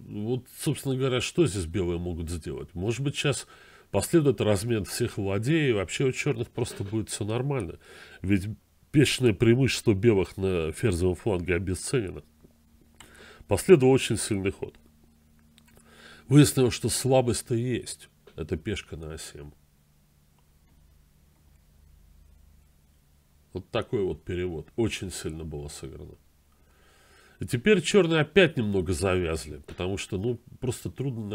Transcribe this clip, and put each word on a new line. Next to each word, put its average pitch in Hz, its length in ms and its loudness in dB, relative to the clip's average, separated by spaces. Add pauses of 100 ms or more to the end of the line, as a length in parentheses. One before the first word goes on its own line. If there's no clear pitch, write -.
вот, 110 380 -6 (140)
собственно 135 360 -2
говоря, 127 260 0
что 170 260 2
здесь 90 180 -4
белые 87 320 -2
могут 85 320 -6
сделать? 80 460 -10
Может 110 260 -2
быть, 143 140 -4
щас - 320 -2 (420)
последует 139 520 2
размен 107 440 0
всех - 320 -4
ладей, 117 520 0
и 113 40 4
вообще 101 320 -2
у 131 60 2
чёрных 120 380 -4
просто - 340 -6
будет 104 260 -4
всё - 160 -6
нормально. 117 540 -4 (420)
Ведь 95 240 2 (460)
пешное 127 420 4
преимущество 117 640 4
белых 98 420 2
на 90 340 -2
ферзевом 90 440 0
фланге 87 400 -2
обесценено. 92 680 -4 (1300)
Последовал 135 440 6
очень 123 260 2
сильный 98 340 -2
ход. - 240 -10 (1500)
Выяснилось, 131 480 6
что 113 140 -4
слабость-то 123 640 0
есть. 120 520 -4 (280)
Это 82 200 -6
пешка 85 420 -8
на 78 160 -12
а 78 40 -12
семь. 73 320 -16 (4000)
Вот 117 180 -10
такой 107 320 -2
вот 82 200 -4
перевод. 87 520 -6
Очень 101 360 -2
сильно 80 320 -8
было 73 260 -10
сыграно. 73 440 -14 (1300)
И 98 80 -6
теперь 180 340 4
чёрные 165 380 4
опять 160 380 4
немного 98 360 0
завязли, 80 720 -2
потому 92 320 -6
что, - 200 -6
ну, 117 220 -4 (200)
просто 113 320 -6
трудно 117 440 -6